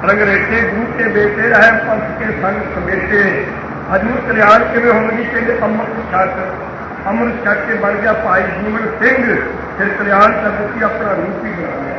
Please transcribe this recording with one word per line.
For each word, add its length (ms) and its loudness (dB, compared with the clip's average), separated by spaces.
"ਰੰਗਰੇਟੇ 580 2
ਗੁਰੂ 240 -2
ਕੇ 60 0
ਬੇਟੇ 380 2
ਰਹੇ 300 6
ਪੰਥ 320 0
ਕੇ 220 -4
ਸੰਗ 140 -2
ਸਮੇਟੇ।" 720 0
ਹਜ਼ੂਰ 340 0
ਕਲਿਆਣ 340 6
ਕਿਵੇਂ 300 2
ਹੋਣਗੇ? 300 0
ਕਹਿੰਦੇ, 400 0
"ਅੰਮ੍ਰਿਤ 520 -2
ਛਕ, 180 2
ਅੰਮ੍ਰਿਤ 380 -2
ਛਕ 220 2
ਕੇ 60 -2
ਬਣ 200 0
ਗਿਆ 200 0
ਭਾਈ 300 0
ਜੀਵਨ 440 -4
ਸਿੰਘ।" 340 2
ਫਿਰ 120 -2
ਕਲਿਆਣ 320 2
ਕਰ 280 4
ਦਿੱਤੀ, 340 -4
ਆਪਣਾ 280 -2
ਰੂਪ 340 -4
ਹੀ 60 -6
ਬਣਾ 320 -6
ਲਿਆ 160 -8